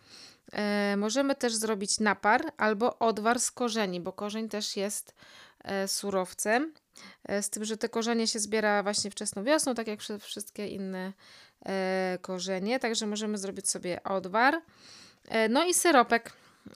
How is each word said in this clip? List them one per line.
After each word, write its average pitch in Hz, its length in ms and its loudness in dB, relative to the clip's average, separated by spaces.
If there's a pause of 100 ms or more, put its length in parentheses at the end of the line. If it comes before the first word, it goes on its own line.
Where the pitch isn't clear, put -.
(520)
E, 208 440 0
możemy 254 380 2
też 240 200 0
zrobić 214 460 -2
napar 214 560 4
albo 214 420 2
odwar 226 420 2
z - 100 0
korzeni, 214 500 -2
bo 180 120 -6
korzeń 214 360 -6
też 208 280 -6
jest, 202 380 -4 (500)
e, 196 240 -2
surowcem. 208 880 0 (500)
E, 202 180 -2
z - 80 -4
tym, 214 140 -6
że 220 120 -4
te 226 120 -2
korzenie 226 380 0
się 226 120 -2
zbiera 208 440 2
właśnie 202 280 -2
wczesną 202 340 -6
wiosną, 294 300 2
tak 226 120 -6
jak 214 140 -6
wszy-, 208 180 -8
wszystkie 202 500 -10
inne, 190 440 -6 (540)
e, 185 560 0
korzenie. 190 560 -2
Także 226 280 -2
możemy 214 320 -4
zrobić 196 320 -4
sobie 180 320 -4
odwar. 214 600 2 (640)
E, 220 200 2
no 269 160 4
i 359 100 2
syropek. 240 580 6 (440)